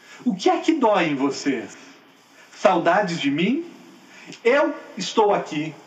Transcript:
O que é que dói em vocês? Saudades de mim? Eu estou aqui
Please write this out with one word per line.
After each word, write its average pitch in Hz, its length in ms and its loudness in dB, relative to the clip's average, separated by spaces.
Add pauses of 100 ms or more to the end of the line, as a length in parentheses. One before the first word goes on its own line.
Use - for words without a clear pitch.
(220)
O 226 120 -2
que 349 160 0
é 330 100 2
que 320 140 2
dói 196 340 2
em 147 60 -2
vocês? 131 640 -4 (800)
Saudades 185 640 2
de 139 120 -2
mim? 208 340 0 (800)
Eu 285 320 2 (220)
estou 202 380 2
aqui 151 400 -6 (120)